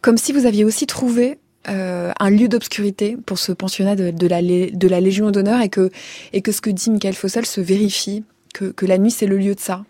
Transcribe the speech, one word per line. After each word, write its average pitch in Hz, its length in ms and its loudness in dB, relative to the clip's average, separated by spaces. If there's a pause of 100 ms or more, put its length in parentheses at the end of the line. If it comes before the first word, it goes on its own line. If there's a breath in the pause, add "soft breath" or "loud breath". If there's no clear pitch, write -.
comme 233 160 4
si - 160 -2
vous 269 120 4
aviez 214 200 4
aussi 220 200 0
trouvé, 247 540 -2 (280)
euh, 180 520 -4
un 196 100 2
lieu 208 180 6
d'obscurité 208 800 -2
pour 180 140 -6
ce - 140 -4
pensionnat 190 420 -2
de, 185 160 0
de 170 160 0
la 175 140 2
lé-, 180 280 2
de 185 180 2
la 180 140 4
Légion 196 300 2
d'honneur 202 300 2
et 208 80 0
que, 190 200 0 (420 loud breath)
et 196 120 -2
que 220 80 0
ce 208 100 -6
que - 80 -4
dit 202 220 -2
Michael 196 240 0
Fossel - 320 -4
se - 120 -6
vérifie, 196 640 -2 (300)
que, 196 120 -8
que 190 200 -4
la 185 140 4
nuit 208 100 4
c'est 226 160 0
le 196 140 2
lieu 196 160 0
de 190 40 -10
ça, 190 300 -6